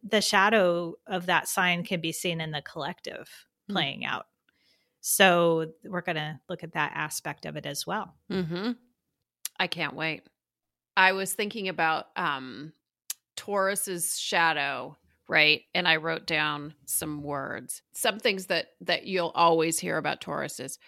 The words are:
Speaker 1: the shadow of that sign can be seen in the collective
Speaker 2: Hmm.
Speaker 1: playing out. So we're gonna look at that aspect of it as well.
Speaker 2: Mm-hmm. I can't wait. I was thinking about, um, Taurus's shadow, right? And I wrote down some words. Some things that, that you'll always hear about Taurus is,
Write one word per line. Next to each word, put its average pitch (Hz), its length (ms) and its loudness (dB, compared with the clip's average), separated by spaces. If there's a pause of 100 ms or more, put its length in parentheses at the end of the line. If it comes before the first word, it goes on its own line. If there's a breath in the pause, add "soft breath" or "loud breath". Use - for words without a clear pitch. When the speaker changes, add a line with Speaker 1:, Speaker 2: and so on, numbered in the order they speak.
Speaker 1:
the 208 180 2
shadow 190 760 4 (100)
of 180 200 -4
that 175 220 2
sign 175 360 2
can 180 160 -2
be 160 120 -2
seen 170 280 -4
in 160 100 -6
the 147 120 -6
collective - 840 -10 (220)
Speaker 2:
Hmm. 202 60 -8
Speaker 1:
playing 139 300 -2
out. - 220 -6 (760)
So 170 720 4 (120)
we're 180 180 -6
gonna 156 460 -6
look 175 140 -10
at 165 120 -12
that 151 200 -2
aspect 151 520 -8
of 151 100 -8
it 147 100 -10
as 143 200 -6
well. 190 300 -6 (140)
Speaker 2:
Mm-hmm. 185 420 -2 (840)
I 185 80 2
can't 165 280 -4
wait. 156 320 -4 (720)
I 190 160 8
was 190 200 -2
thinking 208 360 -4
about, 160 380 0 (100)
um, 139 560 -4 (640)
Taurus's 196 800 -2
shadow, 143 800 0 (300)
right? 151 340 6 (120)
And 180 140 2
I 160 80 6
wrote 160 300 -4
down 151 480 -2 (100)
some 151 380 -4
words. 143 580 -8 (120)
Some 220 260 -2
things 190 280 0
that, 170 200 0 (160)
that 170 240 -2
you'll 180 280 -2
always 165 440 4
hear 165 180 -2
about 147 240 -2
Taurus 147 400 -8
is, - 280 -12